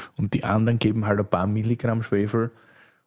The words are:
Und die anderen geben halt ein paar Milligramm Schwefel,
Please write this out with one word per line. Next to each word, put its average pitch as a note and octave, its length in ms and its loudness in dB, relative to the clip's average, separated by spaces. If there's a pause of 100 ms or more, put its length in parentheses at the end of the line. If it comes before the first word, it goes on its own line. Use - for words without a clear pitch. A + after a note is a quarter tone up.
(180)
Und G#2 160 -2
die - 120 0
anderen A2+ 340 2
geben G#2+ 260 0
halt G#2 140 2
ein G2+ 100 -2
paar F2+ 160 0
Milligramm A2+ 560 0
Schwefel, A2+ 480 0 (580)